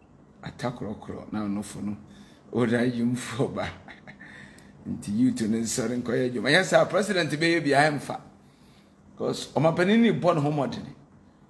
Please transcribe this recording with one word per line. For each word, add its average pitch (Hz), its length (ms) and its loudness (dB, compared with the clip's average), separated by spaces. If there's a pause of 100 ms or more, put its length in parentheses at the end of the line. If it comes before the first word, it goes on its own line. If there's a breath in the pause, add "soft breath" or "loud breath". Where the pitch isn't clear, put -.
(440)
Atakorɔkorɔ. - 880 -8
Na 107 120 -4
ɔnofo 101 380 -6
no, 104 140 -6 (560 loud breath)
ɔda 120 300 2 (120)
yi 117 80 -4
mfo 120 500 -2
ba. 92 140 -4 (1200 loud breath)
Nti 95 220 -8
youth 117 320 2
no 110 160 0
nsɔre 117 440 -2
nkɔyɛ 127 280 0
adwuma. 120 200 -2
Ɛnyɛ 180 140 6
saa, 160 200 4
president 180 480 0
bɛyɛ 165 320 2
bi, 143 60 2
ayɛ 143 260 6
mfa. - 240 -8 (1000 soft breath)
'Cause 127 360 -4
ɔmapanin 170 460 4
ni 233 120 6
bɔ 165 240 2
ne 151 40 0
ho 147 120 0
mmɔden. 135 340 -4 (640)